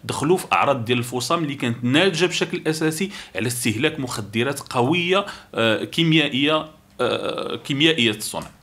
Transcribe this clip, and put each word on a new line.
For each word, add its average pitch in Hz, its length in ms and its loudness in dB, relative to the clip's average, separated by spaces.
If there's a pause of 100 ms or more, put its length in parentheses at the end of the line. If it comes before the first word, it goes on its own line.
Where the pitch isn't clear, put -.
دخلوا 143 320 2
في 180 160 -8
أعراض 117 320 4
ديال 120 140 0
الفصام 123 440 -2
اللي 139 120 -2
كانت 120 300 -4
ناتجة 165 420 4
بشكل 175 400 -2
أساسي 160 440 0 (260)
على 110 100 -2
استهلاك 123 540 0
مخدرات 123 160 -6
تقديرات 113 440 -2
قوية، 175 680 2 (280)
آه، 113 300 2
كيميائية، 156 800 2 (340)
آه، 107 560 -2
كيميائية 139 540 2
الصنع. 92 360 -6 (160)